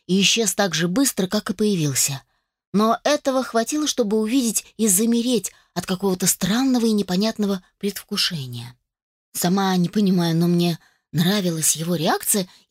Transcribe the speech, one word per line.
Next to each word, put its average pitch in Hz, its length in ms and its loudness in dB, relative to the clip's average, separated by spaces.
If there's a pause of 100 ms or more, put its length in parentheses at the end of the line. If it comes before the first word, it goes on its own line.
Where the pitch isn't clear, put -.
и 185 140 2
исчез 208 340 2
так 202 200 0
же 165 160 0
быстро, 202 380 0
как 214 220 -4
и 196 40 -2
появился. 151 680 0 (500)
Но 214 320 2
этого 269 380 2
хватило, 277 440 -2
чтобы 220 320 0
увидеть 226 460 0 (100)
и 220 140 0
замереть 233 640 0 (200)
от 175 120 -6
какого-то 185 420 -2
странного 233 600 0
и 220 40 2
непонятного 202 720 -2 (140)
предвкушения. 131 1000 -6 (580)
Сама 190 400 0
не 175 140 2
понимаю, 180 460 2
но 170 120 2
мне 175 320 0 (320)
нравилась 170 640 0
его 165 200 -2
реакция 185 520 -2 (240)